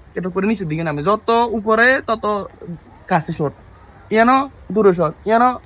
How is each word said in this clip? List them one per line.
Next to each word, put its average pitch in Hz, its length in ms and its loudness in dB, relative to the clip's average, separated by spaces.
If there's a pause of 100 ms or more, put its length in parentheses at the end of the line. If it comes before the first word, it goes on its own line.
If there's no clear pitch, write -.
(140)
এটা 180 160 -6
করে 190 160 -2
নিচের 208 220 -2
দিকে 156 140 -4
নামে। 147 200 -4
যত 214 280 0 (200)
উপরে 226 560 2
তত 214 420 -4 (600)
কাছে 170 240 0
শট, 151 200 -4 (580)
ইয়ানো 254 400 2 (220)
দূরে 202 200 4
শট, 165 200 0 (140)
ইয়ানো 233 400 2